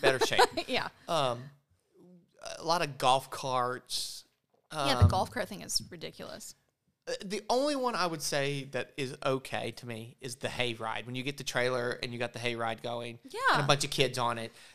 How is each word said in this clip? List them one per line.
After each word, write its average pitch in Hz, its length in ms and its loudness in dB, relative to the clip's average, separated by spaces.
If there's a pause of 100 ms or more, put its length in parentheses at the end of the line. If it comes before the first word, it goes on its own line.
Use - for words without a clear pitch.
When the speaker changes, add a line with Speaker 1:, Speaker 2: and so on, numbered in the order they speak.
Speaker 1:
better - 240 6
shape. - 160 4 (140)
Speaker 2:
<laughs> 330 120 -4
Yeah. 233 200 0 (200)
Speaker 1:
Um, 131 360 2 (1120)
a - 60 -10
lot 170 180 4
of 143 160 -2
golf 135 320 4
carts. - 960 -2 (500)
Speaker 2:
Yeah, 156 220 2
the - 80 6
Speaker 1:
Um, - 60 8
Speaker 2:
golf 190 200 2
cart 190 180 -4
thing 185 140 -12
is - 180 -2 (120)
ridiculous. - 640 -12 (520)
Speaker 1:
Uh, 175 60 -4 (100)
the 208 280 -4
only 285 240 4
one 254 200 0
I 180 120 2
would 165 160 -2
say 139 480 0
that - 260 -4
is 135 260 -4
okay 123 500 0
to - 140 -14
me 113 340 -10
is 120 160 -8
the - 120 -4
hay 120 240 -2
ride. 110 320 -4
When 123 80 -8
you 127 80 -4
get 143 160 -6
the 135 60 -10
trailer 123 580 0
and 123 100 -6
you 120 60 -8
got 120 160 -4
the 117 60 -8
hay 120 160 -2
ride 113 260 -2
going 120 420 -6
and 269 100 -18
Speaker 2:
Yeah. 415 300 4
Speaker 1:
a 143 40 2
bunch 143 160 6
of 143 80 -4
kids 127 260 2
on 117 220 0
it, 113 120 -8 (240)